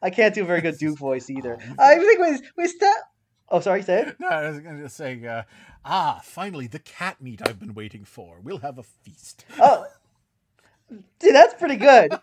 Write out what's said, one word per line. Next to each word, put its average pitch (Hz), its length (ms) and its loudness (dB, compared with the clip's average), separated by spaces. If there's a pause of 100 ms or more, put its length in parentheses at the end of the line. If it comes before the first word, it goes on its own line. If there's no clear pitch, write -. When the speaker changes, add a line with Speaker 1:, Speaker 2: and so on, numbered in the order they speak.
Speaker 1:
I 190 80 -4
can't 214 240 2
do 208 100 -6
a - 20 -4
very 170 160 -2
good 160 160 -6
Duke 151 200 -6
voice 135 320 -6
either. 131 300 -10
Speaker 2:
Oh, 113 80 -20
you've - 120 -14
Speaker 1:
I 285 160 8
Speaker 2:
got 349 100 0
Speaker 1:
think 415 140 6 (360)
we, 349 80 -6
we 339 40 -2
sta-, 403 340 0 (480)
oh, 180 100 0
sorry, 196 240 -2
say 190 180 0
it. 294 180 -10
Speaker 2:
No, 349 80 -8
I 156 220 -4
was 147 100 -12
gonna 147 300 -18
say, 127 360 -14
uh, 113 180 -10 (400)
"Ah, 151 400 -4
finally, 170 440 -14
the 131 120 -18
cat - 420 -14
meat 123 220 -18
I've 101 160 -6
been 151 140 -16
waiting 107 320 -16
for. 87 360 -20
We'll 135 180 -14
have 135 180 -14
a 123 60 -20
feast." - 640 -20 (140)
Speaker 1:
Oh. - 260 4 (1300)
Dude, 359 160 4
that's 294 200 8
pretty 285 200 -6
good. 214 460 6